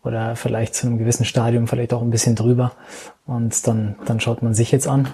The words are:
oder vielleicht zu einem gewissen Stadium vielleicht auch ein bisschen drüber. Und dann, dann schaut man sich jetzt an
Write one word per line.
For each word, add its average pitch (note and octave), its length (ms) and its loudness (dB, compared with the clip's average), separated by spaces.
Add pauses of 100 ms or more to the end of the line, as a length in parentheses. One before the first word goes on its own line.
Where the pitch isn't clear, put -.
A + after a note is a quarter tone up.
oder A2+ 320 -4
vielleicht A2+ 400 -2
zu B2 140 -2
einem A#2 100 0
gewissen A2+ 260 0
Stadium A#2 440 2
vielleicht A#2+ 240 -2
auch A#2+ 100 -2
ein A#2+ 80 0
bisschen A#2 240 2
drüber. A#2+ 380 2 (520)
Und A#2 440 -2
dann, G#2+ 260 0 (100)
dann A2+ 140 0
schaut A#2 240 -2
man A2+ 100 2
sich A2+ 200 2
jetzt C3+ 160 2
an C3+ 260 2